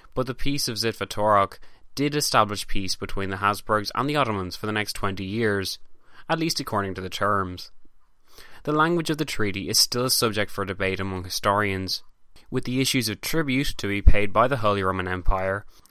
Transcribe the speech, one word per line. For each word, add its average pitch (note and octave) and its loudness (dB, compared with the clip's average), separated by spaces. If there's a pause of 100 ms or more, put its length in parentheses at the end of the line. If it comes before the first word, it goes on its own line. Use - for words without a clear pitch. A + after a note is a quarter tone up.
(140)
But B2+ 0
the B2+ -6
Peace - 0
of A#2 -4
Zivotvorok G#2 2 (380)
did C#3+ 0
establish A2 0
peace F#2+ 0
between F#2+ -4
the F#2+ -4
Habsburgs G#2 0
and B2+ 0
the D3 -2
Ottomans G#2 -2
for - -8
the G#2+ -2
next G#2+ -2
twenty G2 -4
years, G2+ -2 (500)
at E3 0
least E3 -2
according G2 -2
to F#2+ -8
the F#2 -8
terms. G2 -2 (920)
The D3+ -2
language E3 2
of D3+ -2
the D#3 -2
treaty G2 -2
is G#2+ 2
still B2 2
a C3 0
subject G#2+ 0
for G2+ -4
debate F#2+ -2
among F#2+ -4
historians, G2 0 (480)
with B2+ -2
the B2+ 0
issues B2+ 0
of G2+ -6
tribute C#3+ 0
to G#2 -4
be G2+ -2
paid G#2 10
by A2 6
the C3 0
Holy G2+ 2
Roman F#2 0
Empire F#2+ 0 (240)